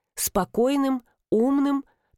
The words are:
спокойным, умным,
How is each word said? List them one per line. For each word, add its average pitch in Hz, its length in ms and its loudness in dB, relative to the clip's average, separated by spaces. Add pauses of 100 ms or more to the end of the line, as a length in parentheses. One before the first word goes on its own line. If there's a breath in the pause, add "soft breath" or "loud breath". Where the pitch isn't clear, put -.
(140)
спокойным, 262 920 -2 (260)
умным, 277 540 0 (340)